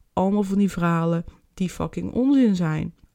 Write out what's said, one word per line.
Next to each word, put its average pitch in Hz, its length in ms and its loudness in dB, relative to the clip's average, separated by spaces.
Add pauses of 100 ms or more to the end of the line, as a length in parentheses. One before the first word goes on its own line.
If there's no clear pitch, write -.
(120)
allemaal 196 300 0
van 190 160 -2
die 202 120 2
verhalen 170 540 0 (300)
die 185 160 -4
fucking 175 420 -8
onzin 254 440 4
zijn. 165 380 -2 (200)